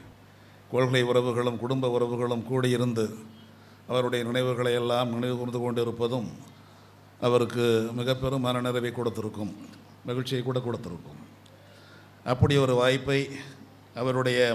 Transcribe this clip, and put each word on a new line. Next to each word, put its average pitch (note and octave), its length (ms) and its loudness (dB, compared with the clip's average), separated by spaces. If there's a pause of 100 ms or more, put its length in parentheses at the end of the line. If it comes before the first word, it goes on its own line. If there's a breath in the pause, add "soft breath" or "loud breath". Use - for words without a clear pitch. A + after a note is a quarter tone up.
(720 loud breath)
கொள்கை B2+ 380 4
உறவுகளும் A#2+ 520 2
குடும்ப B2+ 320 0
உறவுகளும் A#2+ 540 0
கூடியிருந்து B2 580 2 (800 loud breath)
அவருடைய A#2+ 420 0
நினைவுகளை B2 520 0
எல்லாம் A#2+ 340 0
நினைவு B2 240 -2
கூர்ந்து A#2+ 240 -4
கொண்டிருப்பதும் A#2 640 -2 (1000 loud breath)
அவருக்கு A#2+ 360 2 (360)
மிக B2+ 240 0
பெரும் C3 240 -2
மனநிறைவை B2 440 -2
கொடுத்திருக்கும், G#2+ 640 -6 (500)
மகிழ்ச்சியை B2+ 380 -4
கூட B2+ 160 -2
கொடுத்திருக்கும். G2 600 -8 (1080 loud breath)
அப்படி C#3 320 4 (100)
ஒரு B2+ 160 4
வாய்ப்பை C3+ 380 2 (840 loud breath)
அவருடைய B2+ 360 2 (160)